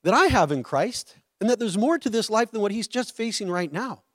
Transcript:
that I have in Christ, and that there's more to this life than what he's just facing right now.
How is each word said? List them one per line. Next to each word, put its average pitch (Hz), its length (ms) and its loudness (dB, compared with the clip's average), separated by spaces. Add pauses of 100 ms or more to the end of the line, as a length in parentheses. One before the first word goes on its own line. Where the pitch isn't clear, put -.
that 185 100 4
I 339 120 6
have 175 260 4
in 135 100 -2
Christ, 156 540 -4 (240)
and 214 100 2
that 247 80 2
there's 214 180 -2
more 277 220 2
to - 100 -4
this 220 220 -2
life 220 220 0
than 226 80 -4
what 202 100 0
he's 214 160 -4
just - 300 -6
facing 214 340 -4
right 175 220 -4
now. 208 320 -8 (100)